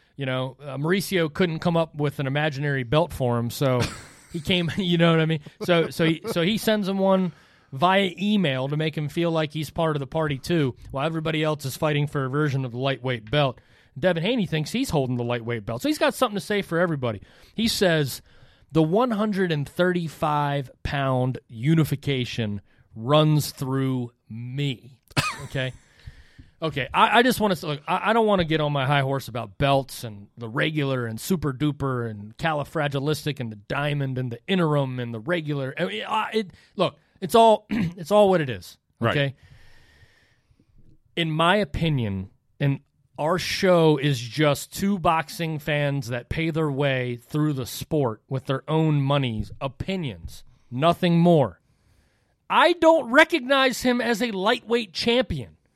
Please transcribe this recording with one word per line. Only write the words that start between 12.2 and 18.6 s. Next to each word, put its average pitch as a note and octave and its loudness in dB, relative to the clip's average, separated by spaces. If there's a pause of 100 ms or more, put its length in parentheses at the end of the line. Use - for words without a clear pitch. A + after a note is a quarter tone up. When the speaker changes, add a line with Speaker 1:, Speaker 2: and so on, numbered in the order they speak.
Speaker 1:
a C3 -4
version C3+ 0
of A#2+ -8
the A#2+ -8
lightweight B2 -4
belt. C#3+ 0 (360)
Devin E3 0
Haney A3+ 0
thinks D#3 -4
he's C4 -2
holding C3 0
the A#2+ -2
lightweight A#2 -4
belt, A#2 -8
so C#4 0
he's D4+ -2
got D4 2
something A3+ 0
to G3 -4
say G#3 -2
for E3 -2
everybody. C3 -2 (340)
He A3+ -2
says, D#3+ 0 (500)